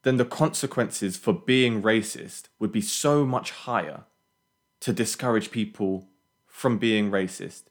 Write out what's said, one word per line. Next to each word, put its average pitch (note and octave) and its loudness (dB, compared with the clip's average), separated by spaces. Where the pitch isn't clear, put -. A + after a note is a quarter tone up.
then C3 4
the B2 4
consequences B2 -2
for - 0
being A#2+ 2
racist - 0
would G#2+ -2
be G#2+ 2
so D3 2
much B2+ -2
higher F#2 -4
to A2+ -2
discourage A2+ 0
people G2+ -4
from A#2+ 0
being G#2+ 2
racist. F#2 -4